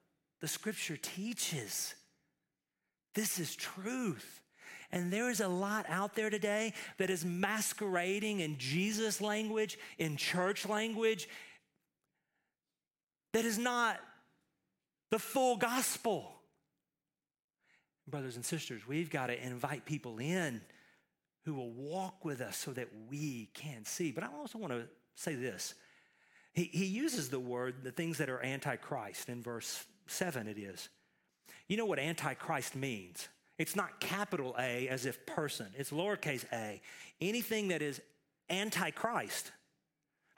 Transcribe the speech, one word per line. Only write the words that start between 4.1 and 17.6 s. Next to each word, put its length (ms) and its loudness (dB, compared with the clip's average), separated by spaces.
And 220 2
there 180 4
is 100 2
a 80 4
lot 400 2
out 260 2
there 160 2
today 420 4
that 140 4
is 140 2
masquerading 1160 2
in 180 0
Jesus 600 2
language, 580 2
in 180 2
church 500 2
language, 600 4
that 120 6
is 140 2
not 400 4
the 80 6
full 380 6
gospel. 760 2